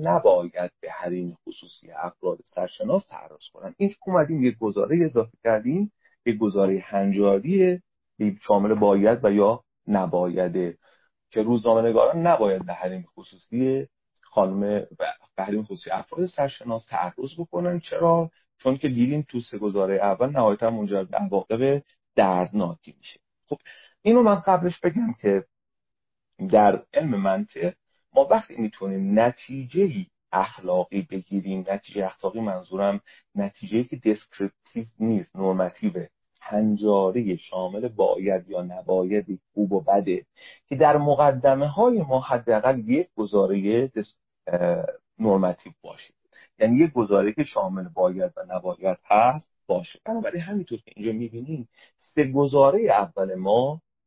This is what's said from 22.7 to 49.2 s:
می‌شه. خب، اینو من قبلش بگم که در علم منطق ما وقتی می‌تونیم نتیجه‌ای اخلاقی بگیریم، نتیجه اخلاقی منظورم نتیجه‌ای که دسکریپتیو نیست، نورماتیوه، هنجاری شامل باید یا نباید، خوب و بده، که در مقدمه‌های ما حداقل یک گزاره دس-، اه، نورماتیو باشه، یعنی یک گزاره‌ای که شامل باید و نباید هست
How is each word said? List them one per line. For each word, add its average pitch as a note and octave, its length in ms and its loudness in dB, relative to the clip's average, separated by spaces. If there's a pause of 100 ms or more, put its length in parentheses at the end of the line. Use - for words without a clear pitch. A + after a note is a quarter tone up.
می‌شه. - 220 -20 (280)
خب، - 100 -8 (440)
اینو A#3+ 200 6
من G#3 120 6
قبلش F3 460 0
بگم A3 400 -2
که G2 240 0 (1040)
در G#2 320 6 (120)
علم C#3+ 200 0
منطق G2+ 600 -2 (400)
ما C4 160 6
وقتی A3 260 0
می‌تونیم G2 640 -2
نتیجه‌ای B2+ 840 -2 (260)
اخلاقی F#2 720 -2
بگیریم، F#2+ 640 -6
نتیجه G2+ 380 -6
اخلاقی G2+ 340 -8
منظورم G2 600 -4 (340)
نتیجه‌ای G2+ 500 -4
که C3 120 -12
دسکریپتیو - 880 -4 (140)
نیست، A2 380 -2
نورماتیوه، F#2 720 -2 (340)
هنجاری G#2 1000 0
شامل F#2+ 500 -8
باید F#2+ 600 0
یا F2+ 140 -8
نباید، F#2 800 -4 (140)
خوب G2+ 180 -2
و F#2+ 80 0
بده، G2 460 0 (420)
که C#3 80 -6
در D3 200 6
مقدمه‌های D3 1080 2
ما C3 180 0
حداقل A#2+ 680 0
یک E4+ 280 0
گزاره C3+ 720 0
دس-، A2 300 -10 (300)
اه، F2 380 0 (340)
نورماتیو G2 540 0 (100)
باشه، - 320 -20 (440)
یعنی A2+ 180 4
یک D#3 160 4
گزاره‌ای G2+ 400 2
که D3+ 120 -2
شامل F#2+ 440 -6
باید F#2 480 0
و F#2 120 -12
نباید F2+ 560 -6
هست B2 440 2 (180)